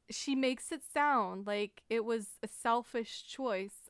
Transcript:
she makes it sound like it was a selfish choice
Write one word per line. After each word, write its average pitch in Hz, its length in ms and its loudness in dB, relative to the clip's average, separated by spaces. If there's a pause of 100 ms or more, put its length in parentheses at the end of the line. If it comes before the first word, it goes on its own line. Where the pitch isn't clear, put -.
(120)
she - 220 0
makes 262 380 2
it 311 100 -6
sound 214 640 2
like 208 420 -2
it 220 160 2
was 226 380 -2
a 214 60 -8
selfish - 800 -2
choice 202 600 -4